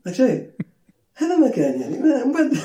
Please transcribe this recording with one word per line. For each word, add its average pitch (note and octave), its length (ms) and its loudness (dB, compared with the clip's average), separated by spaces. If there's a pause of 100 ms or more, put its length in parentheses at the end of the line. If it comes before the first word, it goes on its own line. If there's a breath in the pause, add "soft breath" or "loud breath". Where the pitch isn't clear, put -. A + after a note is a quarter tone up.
راك F3+ 80 -8
شايف؟ G#3 280 2 (720)
هذا E4+ 220 -2
ما D4 120 6
كان، C3+ 320 -2
يعني، D#3 180 -8
ما، C4+ 260 2
من C#4 80 0
بعد، D#4+ 180 0 (140)